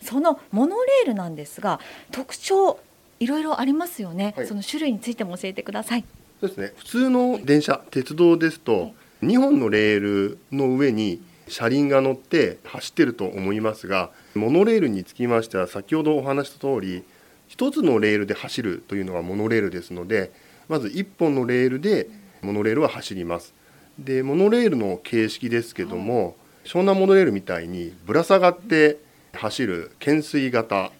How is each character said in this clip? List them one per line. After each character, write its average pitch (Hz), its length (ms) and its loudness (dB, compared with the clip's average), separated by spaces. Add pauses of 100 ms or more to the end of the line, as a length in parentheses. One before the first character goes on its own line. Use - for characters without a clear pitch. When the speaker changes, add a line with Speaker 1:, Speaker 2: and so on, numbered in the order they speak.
Speaker 1:
そ 240 180 -4
の 311 220 2 (100)
モ 220 160 2
ノ 381 100 -2
レ 508 280 4
ー - 40 0
ル 233 60 -2
な 185 140 -6
ん 160 80 -10
で 147 80 -12
す - 160 -18
が、 180 180 0 (320)
特 - 280 -10
徴 392 400 2 (420)
い 233 60 0
ろ 285 120 0
い 311 40 -2
ろ 311 180 -2
あ 240 40 0
り 269 100 2
ま 339 120 -2
す 339 140 -12
よ 175 140 -8
ね。 202 200 -2
Speaker 2:
は 247 100 -6
い。 - 20 -8
Speaker 1:
そ 220 80 -8
の 202 80 -6
種 294 180 -6
類 294 120 0
に 202 60 -4
つ 240 120 -8
い 233 40 -6
て 220 100 -6
も 180 120 -8
教 190 120 -8
え 190 40 -8
て - 100 -10
く - 100 -10
だ 208 100 -6
さ 240 160 -4
い。 - 60 -6 (360)
Speaker 2:
そ 196 80 -2
う - 20 -
で 190 40 -16
す - 40 -12
ね。 - 180 -8
普 - 80 -20
通 254 260 0
の 247 320 2
電 143 200 4
車、 - 180 -2 (100)
鉄 135 260 -4
道 170 200 8
で 160 140 0
す - 100 -16
と、 110 200 2
Speaker 1:
は 82 80 -4
い。 - 60 -18 (280)
Speaker 2:
二 180 160 4
本 277 220 4
の 113 100 2
レ 107 260 4
ー 98 40 2
ル 101 380 0 (140)
の 135 220 0
上 135 180 2
に 107 300 -2 (240)
車 - 220 -4
輪 139 200 2
が 139 120 4
乗 135 120 2
っ 127 40 -2
て 127 480 0
走 - 240 -14
っ - 40 -16
て 165 140 4
る 120 80 -4
と 101 100 -6
思 95 280 -4
い 110 80 -2
ま 110 140 -2
す 92 120 -16
が、 92 240 -2 (240)
モ 107 160 0
ノ 175 140 6
レ 226 120 2
ー 214 40 4
ル 151 80 2
に 98 160 -4
つ - 100 -20
き 123 120 -4
ま 117 160 2
し 110 60 -10
て - 80 -6
は 90 120 -2
先 - 260 -6
ほ 156 80 0
ど 151 140 2
お 139 60 -2
話 139 260 -4
し - 100 -20
た - 0 -
通 135 220 -2
り、 92 240 -8 (440)
一 - 220 -4
つ 302 120 -2
の 123 180 4
レ 107 140 4
ー 104 40 2
ル 101 80 -2
で 101 80 -4
走 - 280 -8
る 95 260 -6
と 98 80 -8
い 98 60 -4
う - 20 -6
の 92 100 -8
が 85 80 -4
モ 92 140 -6
ノ 107 120 -2
レ 113 100 2
ー - 40 2
ル 95 80 -2
で 87 100 -10
す 87 140 -14
の 87 120 -10
で、 98 260 -2 (360)
ま 156 120 -2
ず 107 80 -6
一 165 160 -6
本 165 300 -2
の 127 120 0
レ 123 180 2
ー 127 60 2
ル 131 100 -6
で 185 280 0 (340)
モ 98 100 -6
ノ 104 100 -2
レ 110 100 2
ー - 20 0
ル 139 80 0
は 143 60 2
走 - 260 -8
り 92 100 -8
ま 85 160 -4
す。 - 140 -20 (440)
で、 131 240 -4
モ 139 120 -2
ノ 190 160 4
レ 240 160 4
ー 196 40 4
ル 147 60 0
の 98 260 -4
形 110 260 0
式 117 220 -8
で 117 120 0
す - 120 -12
け 92 100 -6
ど 90 120 -8
も、 104 280 -2
Speaker 1:
は 87 60 -6
い。 - 40 -20 (300)
Speaker 2:
湘 - 160 -2
南 190 180 4
モ 190 80 4
ノ 190 80 6
レ 190 80 8
ー - 40 6
ル 117 60 2
み 98 100 -4
た 87 180 -6
い 85 80 -10
に 87 260 -8 (100)
ぶ 101 100 -4
ら 165 100 4
下 190 160 4
が 180 100 6
っ 180 80 -8
て 156 400 4 (340)
走 113 340 -4
る 85 340 -6
懸 147 220 0
垂 139 280 -2
型 113 500 -2